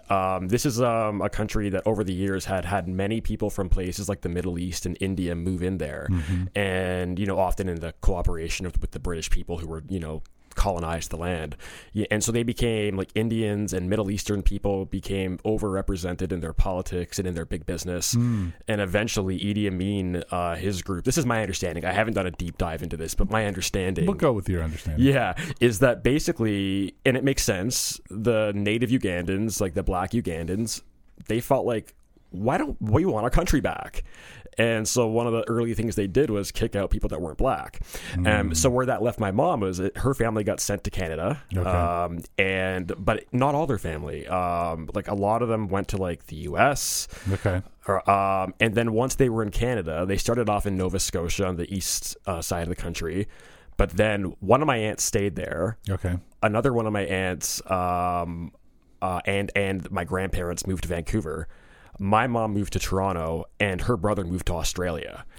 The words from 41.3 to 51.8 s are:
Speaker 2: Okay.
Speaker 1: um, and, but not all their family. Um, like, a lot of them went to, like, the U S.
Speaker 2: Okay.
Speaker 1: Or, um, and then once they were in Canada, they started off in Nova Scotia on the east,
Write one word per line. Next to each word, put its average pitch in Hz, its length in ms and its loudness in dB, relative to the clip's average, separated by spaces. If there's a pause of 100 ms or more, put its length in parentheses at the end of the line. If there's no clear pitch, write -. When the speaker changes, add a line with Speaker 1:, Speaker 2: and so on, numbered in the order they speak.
Speaker 2:
Okay. 92 140 2
Speaker 1:
um, 87 500 2 (180)
and, 95 600 0
but 107 340 0
not 135 240 2
all 156 120 0
their 127 100 0
family. 76 500 -6
Um, 85 640 0
like, 101 140 -4
a - 80 -2
lot 104 260 2
of 120 60 2
them 110 220 0
went 98 200 0
to, - 80 -2
like, - 300 -4
the 80 100 -12
U 76 200 -4
S. - 500 2 (240)
Speaker 2:
Okay. 95 300 0 (260)
Speaker 1:
Or, 95 220 2
um, 98 500 2
and 110 160 2
then 117 160 2
once 123 240 0
they 131 140 4
were 113 140 0
in 104 80 -2
Canada, 92 540 0
they 98 120 0
started 117 320 2
off 104 160 0
in 98 100 0
Nova 92 240 0
Scotia 87 480 0
on 92 80 0
the 85 180 -4
east, - 440 -4 (100)